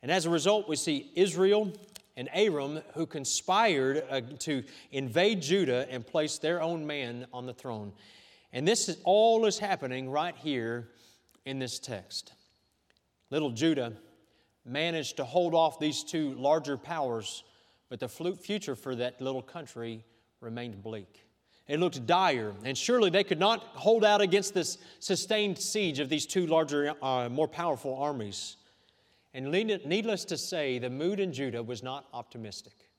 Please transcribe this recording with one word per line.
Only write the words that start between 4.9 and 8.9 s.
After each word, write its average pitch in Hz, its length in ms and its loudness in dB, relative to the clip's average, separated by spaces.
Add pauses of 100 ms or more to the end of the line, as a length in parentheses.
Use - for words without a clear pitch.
invade 160 500 2
Judah 143 480 2
and 127 180 -8
place 156 300 -2
their 170 240 0
own 160 260 -2
man 127 460 -6
on 123 140 -10
the 123 80 -10
throne. 107 400 -8 (580)
And 143 160 0
this 226 220 2